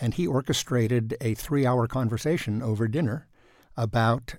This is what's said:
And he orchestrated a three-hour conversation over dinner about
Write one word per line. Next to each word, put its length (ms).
And 140
he 140
orchestrated 920
a 140
three-hour 540
conversation 760
over 240
dinner 400
about 640